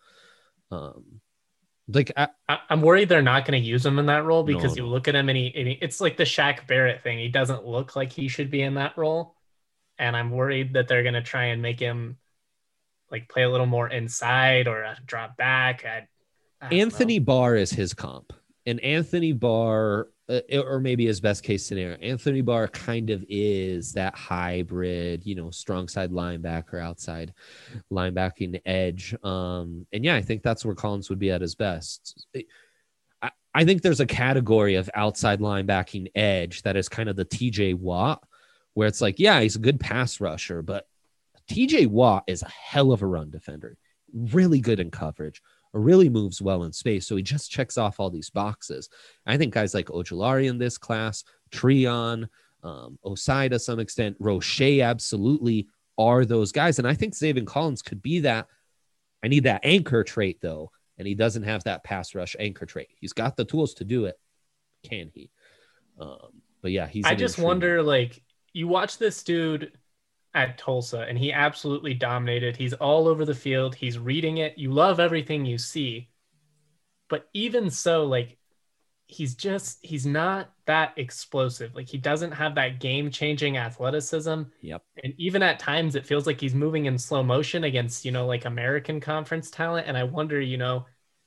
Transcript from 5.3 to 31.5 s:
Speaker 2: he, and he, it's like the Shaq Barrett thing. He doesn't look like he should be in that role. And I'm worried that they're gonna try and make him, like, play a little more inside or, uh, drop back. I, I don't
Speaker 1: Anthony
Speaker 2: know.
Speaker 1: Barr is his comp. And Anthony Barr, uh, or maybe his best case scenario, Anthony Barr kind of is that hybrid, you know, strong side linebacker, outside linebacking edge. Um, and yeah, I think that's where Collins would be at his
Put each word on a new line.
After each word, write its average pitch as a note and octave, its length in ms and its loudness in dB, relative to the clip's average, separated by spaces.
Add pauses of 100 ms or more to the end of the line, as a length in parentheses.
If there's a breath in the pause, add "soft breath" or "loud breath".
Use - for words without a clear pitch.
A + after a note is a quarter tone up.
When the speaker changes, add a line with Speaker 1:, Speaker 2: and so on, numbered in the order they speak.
Speaker 2:
he, B2+ 180 -2
and C3+ 120 -2
he, C3 120 0
it's D#3+ 220 -6
like E3+ 160 0
the E3+ 60 4
Shaq C#3+ 420 2
Barrett B2+ 380 2
thing. A#2 160 -4
He A#2 80 -4
doesn't B2+ 400 0
look B2+ 280 -6
like C3 160 -4
he C#3 180 -6
should C#3 200 -6
be C#3 140 -2
in C#3 100 -2
that C#3 240 -4
role. D#3+ 380 -2 (640)
And A#2 180 0
I'm A#2+ 140 -2
worried C3 420 -2
that B2+ 140 2
they're B2 160 2
gonna A#2+ 180 0
try B2 240 -4
and A#2 160 -2
make A#2+ 180 -4
him, A#2+ 380 -6 (960)
like, A#2 180 -10
play B2+ 140 2
a B2 60 4
little B2+ 180 2
more A#2+ 200 0
inside B2 800 2
or, A2 160 -4
uh, A2 120 -10 (100)
drop A#2 320 -10
back. B2+ 480 0
I, A2 220 -10 (520)
I C3 100 -14
don't F3 100 4
Speaker 1:
Anthony A3+ 400 2
Speaker 2:
know. B2 60 2
Speaker 1:
Barr B2+ 300 6
is G2 160 2
his F#2 220 -2
comp. - 400 -14 (320)
And A#2+ 140 -4
Anthony D#3+ 520 0
Barr, A2 760 2 (200)
uh, B2 120 0 (140)
or C3+ 260 -2
maybe B2 260 0
his G#2 160 0
best G#2 220 0
case G2+ 200 -2
scenario, F2+ 340 -6
Anthony C3 440 -2
Barr A#2 260 2
kind A2+ 440 -4
of G2 180 -4
is F#2+ 640 -2
that F#2+ 220 -2
hybrid, F2+ 1080 -4
you G2 120 -8
know, E2+ 160 -10
strong F#2 360 -6
side F#2 220 -6
linebacker, E2+ 720 -6
outside E2 500 -10 (600 loud breath)
linebacking F#2 720 -2
edge. F#2 580 -2
Um, F2+ 680 -6
and G#2+ 100 -4
yeah, E3 120 2
I G#2+ 80 0
think G#2+ 180 -4
that's A2+ 240 -2
where G#2+ 80 -2
Collins G2+ 380 -6
would F#2+ 80 -4
be G2 100 0
at F2+ 120 0
his E2+ 120 -6